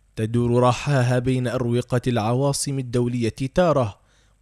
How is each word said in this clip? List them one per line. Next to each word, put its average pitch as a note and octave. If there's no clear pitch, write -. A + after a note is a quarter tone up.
تدور A#2+
رحاها B2
بين B2+
أروقة A#2+
العواصم B2+
الدولية A#2+
تارة، C#3+